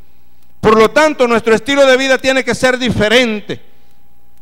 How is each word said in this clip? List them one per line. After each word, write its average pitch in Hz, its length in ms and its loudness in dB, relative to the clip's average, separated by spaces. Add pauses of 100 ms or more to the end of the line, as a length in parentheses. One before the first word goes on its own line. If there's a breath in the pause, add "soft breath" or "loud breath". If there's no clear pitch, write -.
(600)
Por 214 160 4
lo 214 140 4
tanto, 294 360 2
nuestro 220 280 2
estilo 277 320 2
de 254 100 6
vida 262 220 0
tiene 262 240 0
que 233 100 -2
ser 254 240 0
diferente. 214 840 0 (840)